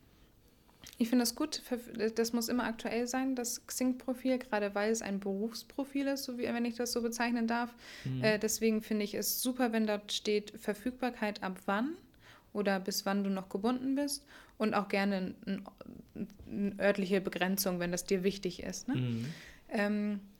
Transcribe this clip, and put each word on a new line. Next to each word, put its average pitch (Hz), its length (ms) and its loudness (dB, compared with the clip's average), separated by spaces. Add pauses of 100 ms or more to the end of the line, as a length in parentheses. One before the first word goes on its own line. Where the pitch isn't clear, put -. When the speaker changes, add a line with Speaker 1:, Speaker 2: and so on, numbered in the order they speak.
(1000)
Speaker 1:
ich 233 100 2
finde 247 140 6
das 233 140 0
gut. 311 280 -2
Verf-, 233 500 -2
das 226 180 2
muss 226 160 0
immer 247 160 2
aktuell 233 420 -2
sein, 262 300 0
das 233 300 -4
Xing-Profil, 254 720 0
gerade 208 360 0
weil 208 160 2
es 226 100 2
ein 196 200 -2
Berufsprofil 226 880 -4
ist, 277 160 -2
so 247 120 -8
wie, 240 60 -4
wenn 240 220 0
ich 233 100 -2
das 247 180 -2
so 247 80 0
bezeichnen 233 460 0
darf. 233 260 0 (320)
Speaker 2:
Mhm. 131 180 -2
Speaker 1:
Äh, 214 160 6
deswegen 220 440 2
finde 214 220 0
ich 208 100 -4
es 214 260 0
super, 254 320 2
wenn 220 140 4
dort 208 260 0
steht, 208 460 0
Verfügbarkeit 226 840 -2
ab 185 240 -4
wann 233 280 2 (580)
oder 196 280 2
bis 196 260 -2
wann 196 180 2
du 196 60 2
noch 190 180 -2
gebunden 254 460 2
bist 285 320 0 (320)
und 214 160 2
auch 196 140 2
gerne 196 460 2 (120)
n-, 196 180 -2 (840)
n-, 196 340 -2
örtliche 196 400 4
Begrenzung, 185 580 0
wenn 175 140 0
das 180 120 -2
dir 190 200 2
wichtig 190 380 -2
ist, - 260 -8
ne? 254 80 2
Speaker 2:
Mhm. 123 380 0 (360)
Speaker 1:
Ähm, 208 500 0 (200)